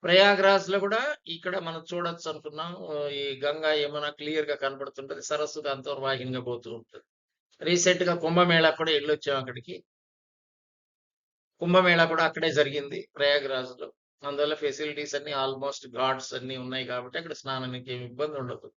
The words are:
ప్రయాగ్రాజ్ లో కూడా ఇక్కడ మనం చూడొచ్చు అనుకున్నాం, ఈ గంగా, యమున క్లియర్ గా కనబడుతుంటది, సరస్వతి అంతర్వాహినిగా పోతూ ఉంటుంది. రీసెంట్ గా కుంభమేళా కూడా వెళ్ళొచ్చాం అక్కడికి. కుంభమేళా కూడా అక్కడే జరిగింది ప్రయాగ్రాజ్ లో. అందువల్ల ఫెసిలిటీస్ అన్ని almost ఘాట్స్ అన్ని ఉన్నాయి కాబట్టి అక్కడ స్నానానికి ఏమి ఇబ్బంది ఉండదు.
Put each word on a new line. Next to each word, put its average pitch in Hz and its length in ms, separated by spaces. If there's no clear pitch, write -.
ప్రయాగ్రాజ్ 196 680
లో 196 120
కూడా 214 160
ఇక్కడ 180 200
మనం 165 140
చూడొచ్చు 170 420
అనుకున్నాం, 151 380
ఈ - 20
గంగా, 156 260
యమున 147 260
క్లియర్ 151 320
గా 139 140
కనబడుతుంటది, 139 680
సరస్వతి 147 440
అంతర్వాహినిగా 131 760
పోతూ 120 180
ఉంటుంది. - 280
రీసెంట్ 180 400
గా 175 60
కుంభమేళా 165 460
కూడా 160 160
వెళ్ళొచ్చాం 143 460
అక్కడికి. 127 340
కుంభమేళా 175 520
కూడా 165 160
అక్కడే 160 300
జరిగింది 139 420
ప్రయాగ్రాజ్ 135 640
లో. - 80
అందువల్ల 147 360
ఫెసిలిటీస్ 147 540
అన్ని 147 240
almost 135 400
ఘాట్స్ 131 400
అన్ని 127 260
ఉన్నాయి 127 280
కాబట్టి 123 280
అక్కడ 165 220
స్నానానికి 127 540
ఏమి 123 160
ఇబ్బంది 147 300
ఉండదు. - 340